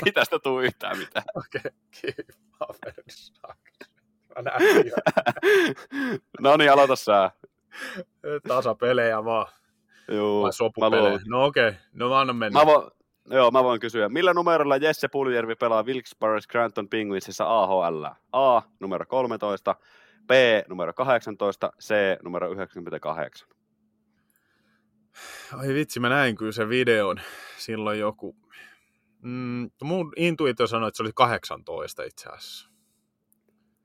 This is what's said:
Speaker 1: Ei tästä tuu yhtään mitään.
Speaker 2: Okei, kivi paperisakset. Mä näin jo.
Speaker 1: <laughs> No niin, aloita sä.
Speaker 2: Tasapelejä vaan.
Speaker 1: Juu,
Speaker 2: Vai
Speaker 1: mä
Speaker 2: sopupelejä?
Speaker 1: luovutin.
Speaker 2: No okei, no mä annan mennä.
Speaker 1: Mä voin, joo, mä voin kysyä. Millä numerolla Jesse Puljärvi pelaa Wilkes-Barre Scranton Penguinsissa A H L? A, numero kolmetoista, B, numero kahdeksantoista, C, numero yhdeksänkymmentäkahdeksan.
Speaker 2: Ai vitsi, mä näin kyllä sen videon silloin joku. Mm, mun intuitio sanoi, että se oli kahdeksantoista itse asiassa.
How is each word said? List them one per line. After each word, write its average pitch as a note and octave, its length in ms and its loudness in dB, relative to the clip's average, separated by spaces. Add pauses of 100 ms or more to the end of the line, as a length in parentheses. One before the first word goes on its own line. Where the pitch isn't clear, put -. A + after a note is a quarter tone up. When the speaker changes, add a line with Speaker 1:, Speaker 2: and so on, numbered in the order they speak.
Speaker 1:
Ei G#3 80 2
tästä D3+ 260 2
tuu C3 200 -2
yhtään G#2+ 380 -2
mitään. - 280 -8 (100)
Speaker 2:
Okei, - 360 -10 (300)
kivi - 260 -10 (320)
paperisakset. - 1300 -18 (440)
Mä B2 60 -12
näin E4+ 460 4
jo. - 80 -6 (760)
Speaker 1:
<laughs> - 720 -10
No C#3+ 180 6
niin, D3 140 6
aloita C#3 240 6
sä. G2+ 360 2 (1160)
Speaker 2:
Tasapelejä A#2+ 760 0
vaan. A2+ 220 -2 (600)
Speaker 1:
Juu, G#2 340 0
Speaker 2:
Vai G2+ 60 0
Speaker 1:
mä - 40 -2
Speaker 2:
sopupelejä? A2 500 0
Speaker 1:
luovutin. G2+ 280 2
Speaker 2:
No B2+ 160 2
okei, C3 260 2 (220)
no A#2+ 160 -4
mä C3+ 100 2
annan C3 160 0
mennä. A2+ 240 0
Speaker 1:
Mä D3+ 60 8
voin, D3+ 260 4 (340)
joo, B2+ 260 4
mä C3 120 4
voin B2 160 2
kysyä. A2 300 -2
Millä F3 240 2
numerolla D#3+ 440 2
Jesse D3+ 300 0
Puljärvi A#2+ 480 -2
pelaa A2+ 280 0
Wilkes-Barre A2 580 -4
Scranton A2 480 -4
Penguinsissa G2+ 560 -4 (140)
A F#2+ 80 4
H - 20 0 (240)
L? D#2 120 -8 (260)
A, B2+ 300 2 (180)
numero F#2 260 -8
kolmetoista, A2 680 -4 (520)
B, - 40 2 (380)
numero F2+ 240 -6
kahdeksantoista, A2 840 -2
C, - 160 -4 (280)
numero F2 280 -6
yhdeksänkymmentäkahdeksan. E2 960 -10 (2000)
Speaker 2:
Ai C3 160 -6
vitsi, C#3+ 260 -2
mä A#2+ 100 0
näin C3 260 2
kyllä A2 160 -6
sen G#2+ 180 -4
videon A2 500 2 (380)
silloin G#2+ 420 -6
joku. G#2+ 360 -6 (840)
Mm, B2 480 -8 (140)
mun D#3+ 340 -6
intuitio D3+ 500 0
sanoi, A2+ 200 -2
että G2+ 100 -8
se A2+ 60 -4
oli A2 120 -6
kahdeksantoista F#2 880 -4
itse - 260 -16
asiassa. - 400 -20 (1160)